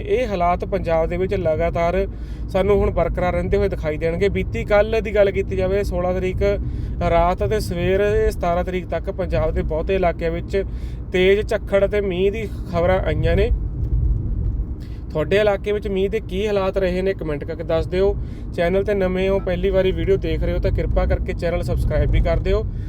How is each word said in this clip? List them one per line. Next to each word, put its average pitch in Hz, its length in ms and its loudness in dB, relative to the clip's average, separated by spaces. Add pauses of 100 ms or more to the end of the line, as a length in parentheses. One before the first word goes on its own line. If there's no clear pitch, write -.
ਇਹ 233 200 0
ਹਾਲਾਤ 175 380 0
ਪੰਜਾਬ 165 420 0
ਦੇ 175 100 -2
ਵਿੱਚ 185 160 -2
ਲਗਾਤਾਰ 170 760 0 (420)
ਸਾਨੂੰ 196 280 4
ਹੁਣ 202 140 2
ਬਰਕਰਾਰ 175 420 0
ਰਹਿੰਦੇ 180 240 0
ਹੋਏ 202 120 2
ਦਿਖਾਈ 156 280 -4
ਦੇਣਗੇ। 165 320 0
ਬੀਤੀ 190 340 -2
ਕੱਲ੍ਹ 220 380 2
ਦੀ 202 140 -4
ਗੱਲ 196 160 4
ਕੀਤੀ 190 240 -2
ਜਾਵੇ, 190 280 0
ਸੋਲਾਂ 180 300 -2
ਤਰੀਕ 185 460 0 (500)
ਰਾਤ 170 360 2
ਅਤੇ 214 140 0
ਸਵੇਰ 196 720 2
ਸਤਾਰਾਂ 180 320 0
ਤਰੀਕ 180 240 -4
ਤੱਕ 170 240 -4
ਪੰਜਾਬ 165 400 -2
ਦੇ 180 100 -2
ਬਹੁਤੇ 170 340 -2
ਇਲਾਕਿਆਂ 170 360 0
ਵਿੱਚ 170 320 -2 (480)
ਤੇਜ਼ 196 360 4
ਝੱਖੜ 202 380 2
ਅਤੇ 208 160 0
ਮੀਂਹ 196 300 2
ਦੀ 214 180 -6 (240)
ਖਬਰਾਂ 180 260 2
ਆਈਆਂ 165 360 2
ਨੇ। - 160 4 (1600)
ਤੁਹਾਡੇ 151 240 0
ਇਲਾਕੇ 208 360 2
ਵਿੱਚ 208 160 -2
ਮੀਂਹ 190 220 0
ਦੇ 214 100 -2
ਕੀ 190 280 -4
ਹਾਲਾਤ 190 300 0
ਰਹੇ 185 240 0
ਨੇ, 190 120 0
ਕੁਮੈਂਟ 151 300 -4
ਕਰਕੇ 160 200 -8
ਦੱਸ 160 240 0
ਦਿਓ। 196 280 2 (400)
ਚੈਨਲ 180 260 2
'ਤੇ 202 120 0
ਨਵੇਂ 185 360 0
ਹੋ, 196 100 2
ਪਹਿਲੀ 185 300 0
ਵਾਰੀ 190 220 4
ਵੀਡੀਓ 165 260 2
ਦੇਖ 160 260 0
ਰਹੇ 175 100 0
ਹੋ, 175 60 0
ਤਾਂ 185 120 2
ਕਿਰਪਾ 180 340 2
ਕਰਕੇ 185 280 0
ਚੈਨਲ 175 300 -2
ਸਬਸਕ੍ਰਾਈਬ 170 480 2
ਵੀ - 80 4
ਕਰ 165 200 4
ਦਿਓ, 202 260 2 (240)